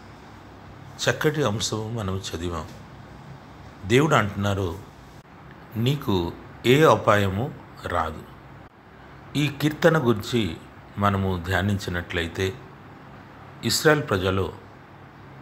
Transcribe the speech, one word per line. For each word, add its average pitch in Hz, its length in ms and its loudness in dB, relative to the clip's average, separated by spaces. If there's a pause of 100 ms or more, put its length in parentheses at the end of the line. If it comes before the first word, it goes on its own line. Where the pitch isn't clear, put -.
(1040)
చక్కటి 147 400 2
అంశము 110 460 -2
మనం 101 280 -4
చదివాం. 85 500 -6 (1160)
దేవుడు 139 300 4
అంటున్నారు, 101 640 0 (1000)
"నీకు 107 540 0 (340)
ఏ 139 180 8
అపాయము 104 680 4 (320)
రాదు." 82 360 -2 (1120)
ఈ 143 120 0
కీర్తన 151 500 2
గురించి 110 600 0 (400)
మనము 98 480 2
ధ్యానించినట్లయితే, 90 1080 -2 (1120)
ఇస్రాయేల్ 147 460 2
ప్రజలు 95 440 0 (880)